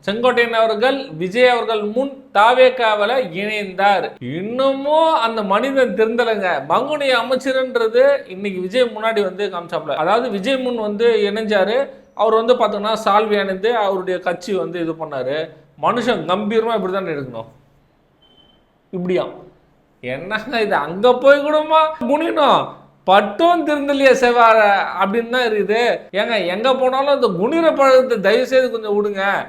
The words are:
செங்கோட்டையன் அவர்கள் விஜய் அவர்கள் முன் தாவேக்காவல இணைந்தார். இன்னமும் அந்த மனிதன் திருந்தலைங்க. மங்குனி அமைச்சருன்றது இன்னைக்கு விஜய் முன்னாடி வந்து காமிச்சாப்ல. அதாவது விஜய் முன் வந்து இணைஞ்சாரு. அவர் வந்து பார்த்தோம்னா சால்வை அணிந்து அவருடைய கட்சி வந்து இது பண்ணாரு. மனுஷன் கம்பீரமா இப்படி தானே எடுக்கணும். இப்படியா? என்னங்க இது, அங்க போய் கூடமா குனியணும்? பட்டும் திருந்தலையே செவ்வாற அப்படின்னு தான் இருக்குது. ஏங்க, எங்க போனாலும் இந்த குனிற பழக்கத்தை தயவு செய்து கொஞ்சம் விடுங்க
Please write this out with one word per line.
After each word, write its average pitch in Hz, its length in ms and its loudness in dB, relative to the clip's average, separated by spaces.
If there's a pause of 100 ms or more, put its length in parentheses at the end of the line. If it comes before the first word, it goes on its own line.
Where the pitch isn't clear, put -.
செங்கோட்டையன் 233 500 0
அவர்கள் 226 420 0 (200)
விஜய் 190 300 2
அவர்கள் 226 360 0
முன் 240 260 -2 (240)
தாவேக்காவல 226 760 4 (220)
இணைந்தார். 196 760 0 (140)
இன்னமும் 269 920 0
அந்த 226 300 0
மனிதன் 240 500 0
திருந்தலைங்க. 220 560 0 (200)
மங்குனி 277 420 0
அமைச்சருன்றது 247 920 0 (240)
இன்னைக்கு 185 340 -8
விஜய் 196 220 0
முன்னாடி 220 400 -2
வந்து 190 240 -4
காமிச்சாப்ல. 165 480 -6
அதாவது 208 340 0
விஜய் 214 340 -2
முன் 240 240 -4
வந்து 208 200 0 (160)
இணைஞ்சாரு. 208 540 0 (380)
அவர் 220 240 2
வந்து 233 160 2
பார்த்தோம்னா 202 380 -2 (120)
சால்வை 208 340 2
அணிந்து 190 380 -2
அவருடைய 185 420 -2
கட்சி 180 340 -4
வந்து 170 260 -4
இது 165 120 -4
பண்ணாரு. 147 460 -6 (440)
மனுஷன் 214 460 -2
கம்பீரமா 214 480 0
இப்படி 185 180 -4
தானே 185 220 -6
எடுக்கணும். 123 340 -10 (1400)
இப்படியா? 180 320 -2 (800)
என்னங்க 214 580 -6
இது, 202 140 -2
அங்க 175 380 0
போய் 277 320 4
கூடமா 302 360 2 (200)
குனியணும்? 285 600 2 (460)
பட்டும் 254 580 2
திருந்தலையே 277 460 2
செவ்வாற 240 460 4 (380)
அப்படின்னு 202 340 -2
தான் 247 160 0
இருக்குது. 214 340 0 (320)
ஏங்க, 208 360 -2
எங்க 208 280 -2
போனாலும் 262 400 0
இந்த 247 220 0
குனிற 302 340 2
பழக்கத்தை 262 480 4
தயவு 214 280 2
செய்து 262 240 2
கொஞ்சம் 214 240 -4
விடுங்க 202 260 -2 (280)